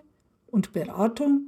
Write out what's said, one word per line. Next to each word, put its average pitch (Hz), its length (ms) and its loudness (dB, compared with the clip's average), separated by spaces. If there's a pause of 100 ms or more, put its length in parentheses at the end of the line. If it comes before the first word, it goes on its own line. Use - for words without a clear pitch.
(480)
und - 260 -2
Beratung 233 760 0